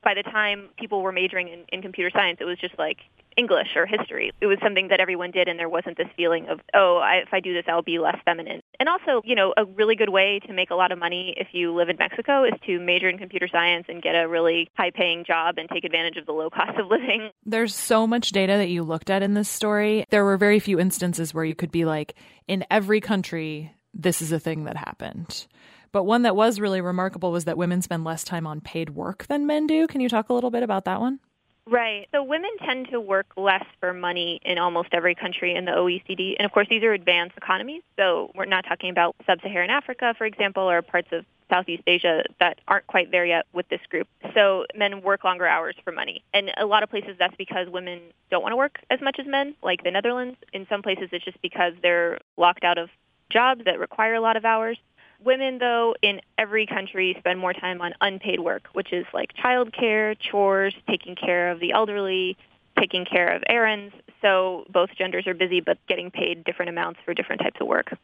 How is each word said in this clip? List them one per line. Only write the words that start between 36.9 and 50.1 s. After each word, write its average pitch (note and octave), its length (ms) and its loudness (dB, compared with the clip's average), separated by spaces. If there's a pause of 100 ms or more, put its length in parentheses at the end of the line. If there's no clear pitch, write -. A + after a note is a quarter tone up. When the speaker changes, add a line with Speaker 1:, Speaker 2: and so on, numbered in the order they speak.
Speaker 1:
advanced F3 460 0
economies. A#3 440 -4 (160)
So F3+ 380 2
we're F#3+ 80 -6
not F#3+ 240 0
talking F3+ 220 -4
about E3+ 260 2 (100)
sub-Saharan F#3 440 0
Africa, B3 480 -2
for A3+ 80 -4
example, G3 440 -2
or E3+ 120 4
parts F3 320 -2
of E3+ 100 -4 (260)
Southeast F3+ 380 0
Asia F3 360 4 (180)
that F3 260 2
aren't G3 200 2
quite F3 240 2
there F3 140 4
yet E3 280 2
with F3 160 -4
this - 100 -4 (100)
group. F3 200 -4 (240)
So G3 320 4 (100)
men G3+ 260 -2
work G3 220 0
longer F3+ 240 2
hours E3 340 0
for E3+ 120 -8
money. - 400 -8
And G3+ 240 2
a G#3+ 80 0
lot G#3 180 4
of G#3 60 -6
places G3+ 280 -8
that's F#3 200 0
because F#3 320 -6
women F3+ 320 -8 (280)
don't F3 120 2
want G3+ 100 -2
to A#3 60 0
work C#4 320 0
as B3+ 100 2
much C#4 180 -2
as C4+ 100 -8
men, C#4 360 -2
like F3+ 220 -2
the F3 60 0
Netherlands. B3 440 -2 (160)